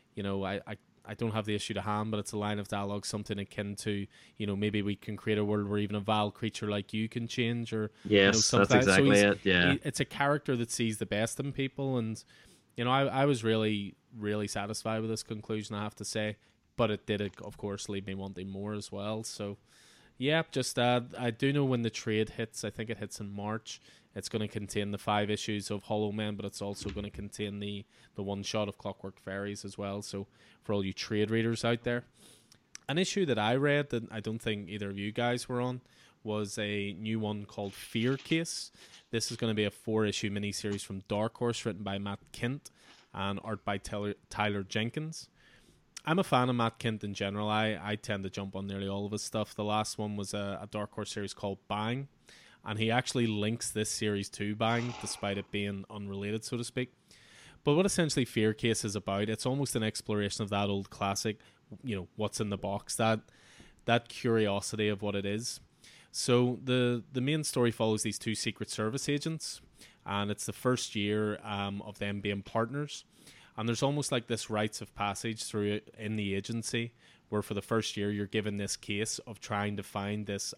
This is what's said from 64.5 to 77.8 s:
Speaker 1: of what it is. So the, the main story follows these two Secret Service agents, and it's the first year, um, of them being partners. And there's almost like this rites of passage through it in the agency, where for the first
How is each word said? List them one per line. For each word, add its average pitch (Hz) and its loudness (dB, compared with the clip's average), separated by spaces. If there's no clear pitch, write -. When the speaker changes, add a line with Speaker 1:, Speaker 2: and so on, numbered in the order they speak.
Speaker 1:
of 101 -2
what 101 0
it 98 -2
is. 110 -4
So 123 4
the, 123 2
the 127 0
main 151 2
story 120 4
follows 110 2
these 107 -2
two 110 -2
Secret - -4
Service 113 -2
agents, 151 -2
and 101 0
it's - -6
the 110 -6
first - 0
year, 104 0
um, 101 -4
of 101 -12
them 101 -4
being 101 -2
partners. 127 -2
And 113 0
there's 117 0
almost 143 0
like 123 0
this - -4
rites 107 0
of - -12
passage 107 -2
through 104 0
it - -6
in 110 -4
the 101 0
agency, 117 -2
where 104 0
for - -6
the 101 -2
first - 0